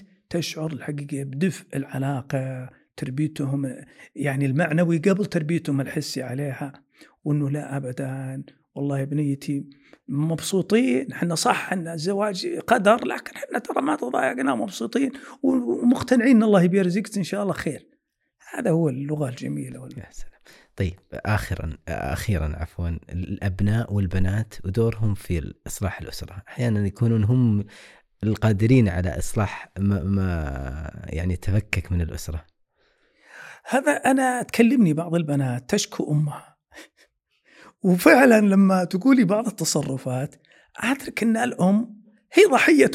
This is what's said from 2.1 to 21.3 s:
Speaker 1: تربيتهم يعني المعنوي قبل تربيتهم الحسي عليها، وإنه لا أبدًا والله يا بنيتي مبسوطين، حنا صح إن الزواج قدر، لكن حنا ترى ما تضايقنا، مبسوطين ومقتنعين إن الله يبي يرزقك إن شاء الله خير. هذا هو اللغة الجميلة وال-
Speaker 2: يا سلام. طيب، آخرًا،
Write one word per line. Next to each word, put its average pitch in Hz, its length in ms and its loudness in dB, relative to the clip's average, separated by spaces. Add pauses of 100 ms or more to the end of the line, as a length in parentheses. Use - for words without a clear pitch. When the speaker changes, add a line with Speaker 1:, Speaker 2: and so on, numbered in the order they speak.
Speaker 1:
تربيتهم 139 800 -4 (400)
يعني 143 300 -2
المعنوي 165 520 2
قبل 196 280 2
تربيتهم 156 560 -2
الحسي 135 420 -6
عليها، 135 500 -8 (500)
وإنه 147 260 0
لا 139 280 -6
أبدًا 135 640 -8 (320)
والله 139 240 -2
يا 135 60 -2
بنيتي 143 600 -2 (420)
مبسوطين، 190 1080 0
حنا 170 220 -2
صح - 380 -2
إن 170 140 -6
الزواج 180 600 -4 (200)
قدر، 220 380 4
لكن - 300 -6
حنا - 240 -6
ترى - 220 -4
ما 294 140 0
تضايقنا، 262 600 -2
مبسوطين 220 560 -4 (320)
ومقتنعين 247 920 2
إن 220 80 6
الله 196 200 6
يبي 185 140 4
يرزقك 190 400 0
إن 190 60 -2
شاء 202 200 -4
الله 180 100 -2
خير. - 340 -8 (680)
هذا 233 180 -2
هو 165 180 2
اللغة 143 400 -4
الجميلة 127 500 -8
وال- 127 200 -14
Speaker 2:
يا - 120 -16
سلام. - 280 -12 (360)
طيب، 90 240 -2 (140)
آخرًا، - 640 -4 (100)